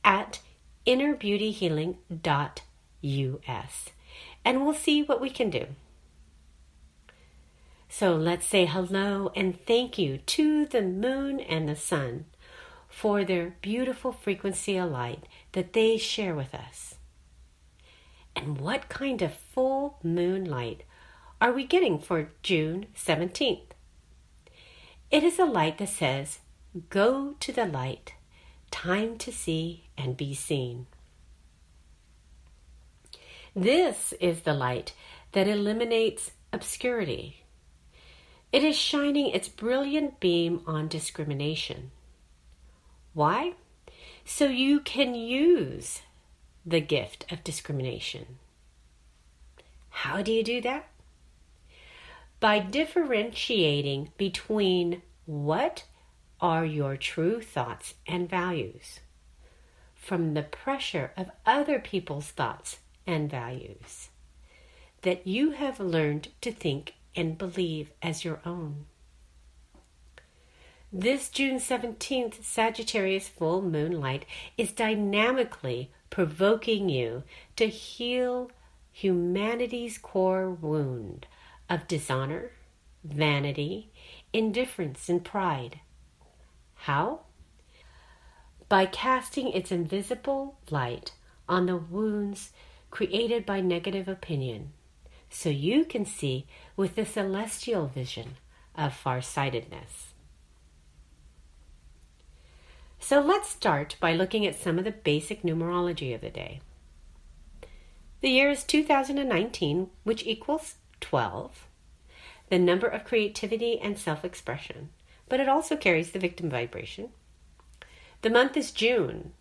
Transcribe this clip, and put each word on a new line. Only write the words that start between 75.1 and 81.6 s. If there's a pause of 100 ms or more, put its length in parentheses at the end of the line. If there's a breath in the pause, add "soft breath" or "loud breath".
provoking
you (320 loud breath)
to
heal (400 soft breath)
humanity's
core
wound (440 loud breath)